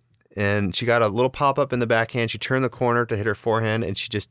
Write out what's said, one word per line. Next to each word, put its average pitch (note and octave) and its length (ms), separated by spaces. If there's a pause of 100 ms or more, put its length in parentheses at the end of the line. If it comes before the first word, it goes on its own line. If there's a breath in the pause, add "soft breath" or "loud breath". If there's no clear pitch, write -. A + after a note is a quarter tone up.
(380)
and G2+ 380
she A#2+ 100
got A#2 160
a A2 80
little A#2+ 220
pop-up C#3 420
in B2 60
the A#2 80
backhand. A2+ 440
She A2+ 60
turned C3 260
the B2 60
corner A#2+ 380
to A2+ 100
hit G#2 80
her G#2+ 100
forehand, A2+ 480
and G2 140
she - 100
just - 240